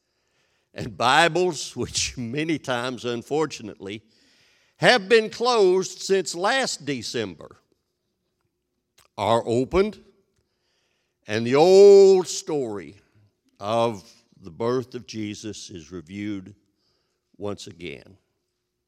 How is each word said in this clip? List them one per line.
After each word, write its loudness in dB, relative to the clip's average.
And -12
Bibles, 0
<laughs> -
which -6
many -6
times, -6
unfortunately, -8
have 2
been 2
closed 0
since -4
last -4
December, -10
are 0
opened, -2
and -4
the 0
old 10
story -8
of -2
the -20
birth -6
of -16
Jesus -14
is -18
reviewed -12
once -12
again. -18